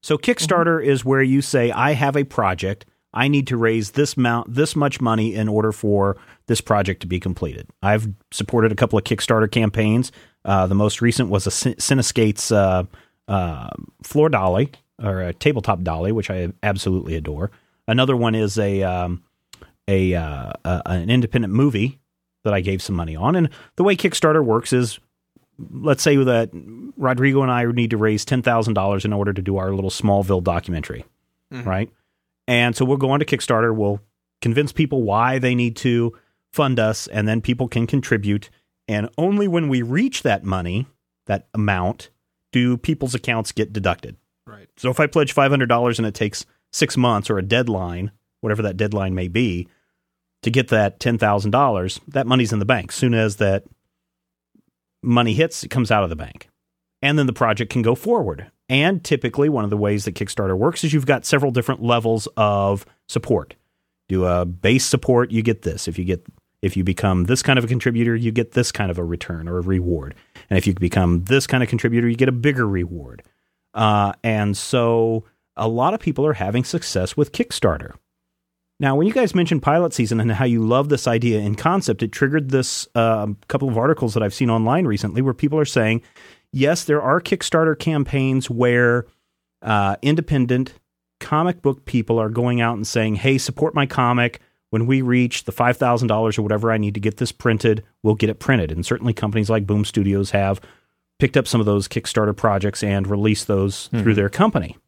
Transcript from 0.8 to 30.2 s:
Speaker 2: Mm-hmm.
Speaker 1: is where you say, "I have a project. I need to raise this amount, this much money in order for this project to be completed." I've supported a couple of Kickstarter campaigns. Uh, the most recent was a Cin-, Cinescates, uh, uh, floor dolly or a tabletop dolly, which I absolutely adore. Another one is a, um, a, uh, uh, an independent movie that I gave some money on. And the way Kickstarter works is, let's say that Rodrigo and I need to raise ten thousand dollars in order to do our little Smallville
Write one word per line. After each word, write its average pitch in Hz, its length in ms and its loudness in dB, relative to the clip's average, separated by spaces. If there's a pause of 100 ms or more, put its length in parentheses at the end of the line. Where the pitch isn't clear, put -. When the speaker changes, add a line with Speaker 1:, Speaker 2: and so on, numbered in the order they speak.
Speaker 2:
Mm-hmm. 131 100 2
Speaker 1:
is 127 140 2
where 135 180 2
you 135 200 4
say, 120 280 2
"I 135 220 0
have 139 240 0
a 143 80 2
project. 98 640 -2 (260)
I 123 160 0
need 143 200 2
to 127 80 -2
raise 113 360 0
this 143 240 0
amount, 120 360 0
this 147 220 0
much 143 260 -2
money 110 340 0
in 107 140 -2
order 107 220 2
for 101 460 0 (320)
this 117 120 0
project 98 420 -2
to - 40 -12
be 90 140 -4
completed." 85 480 -6 (140)
I've 107 260 0 (240)
supported 110 400 0
a - 20 -2
couple 110 240 0
of 98 60 -2
Kickstarter 110 460 0
campaigns. 113 600 0 (340)
Uh, 95 220 2
the 95 80 0
most 104 260 2
recent 117 300 2
was 98 160 0
a - 60 0
Cin-, - 220 -2
Cinescates, 120 800 0
uh, 95 300 2 (480)
uh, 82 380 -4 (320)
floor 151 260 2
dolly 101 420 2 (320)
or 95 200 -2
a 90 100 -4
tabletop 110 500 0
dolly, 85 300 -2
which 110 180 -2
I 92 220 -4 (120)
absolutely 95 500 -2
adore. 76 360 -6 (380)
Another 127 280 2
one 117 180 2
is 107 240 0
a, 101 240 0
um, 90 400 -4 (680)
a, 95 260 2
uh, 73 380 -6 (120)
uh, 90 220 -2
an 90 240 -2
independent 117 440 0
movie 127 440 0 (460)
that 104 80 0
I 98 80 2
gave 95 220 -2
some 101 140 -4
money 80 200 -6
on. 120 200 0
And 165 120 2 (280)
the 175 80 2
way 196 120 2
Kickstarter 156 480 2
works 113 300 0
is, 123 240 0 (720)
let's 139 320 -2
say 147 140 4
that 123 340 2 (460)
Rodrigo 135 460 0
and 131 80 0
I 123 160 0
need 117 240 0
to 113 60 -2
raise 107 300 0
ten 127 160 0
thousand 113 320 0
dollars 98 320 -2
in 107 80 0
order 101 180 -2
to 95 80 -4
do 95 160 -2
our 95 160 -4
little 95 180 -2
Smallville 98 520 0